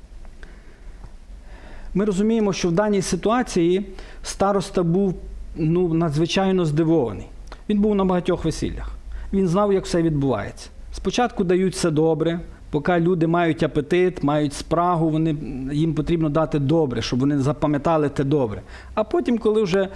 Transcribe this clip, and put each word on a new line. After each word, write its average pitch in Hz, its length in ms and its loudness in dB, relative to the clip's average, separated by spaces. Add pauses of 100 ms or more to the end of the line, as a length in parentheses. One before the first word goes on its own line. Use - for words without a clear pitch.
(1900)
Ми 196 120 0
розуміємо, 208 480 2
що - 160 -2
в - 20 2
даній 202 300 2
ситуації 190 840 0 (380)
староста 196 600 0
був, 180 320 2 (400)
ну, 170 380 2
надзвичайно 170 720 2
здивований. 147 600 2 (440)
Він 208 100 2
був 208 160 4
на 196 100 2
багатьох 180 400 0
весіллях. - 460 -4 (420)
Він 196 140 2
знав, 202 260 4
як 190 120 2
все 175 160 2
відбувається. 139 680 0 (220)
Спочатку 233 520 -2
дають 180 300 2
все 175 180 0
добре, 160 480 2 (300)
поки 170 300 0
люди 170 280 2
мають 165 360 2
апетит, 175 600 0
мають 147 300 0
спрагу, 165 560 0
вони, 156 260 0 (360)
їм 156 220 2
потрібно 156 360 0
дати 156 300 0
добре, 139 420 2
щоб 123 180 -2
вони 143 200 2
запам'ятали 147 680 0
те 143 140 -2
добре. 131 380 0 (320)
А 214 100 0
потім, 262 340 0
коли 214 260 2
вже, 190 320 2